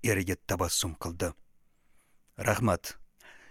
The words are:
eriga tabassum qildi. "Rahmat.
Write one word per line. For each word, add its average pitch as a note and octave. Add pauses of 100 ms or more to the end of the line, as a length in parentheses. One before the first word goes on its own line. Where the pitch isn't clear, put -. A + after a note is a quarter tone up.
eriga G2 (100)
tabassum F2
qildi. E2+ (1040)
"Rahmat. G#2+ (540)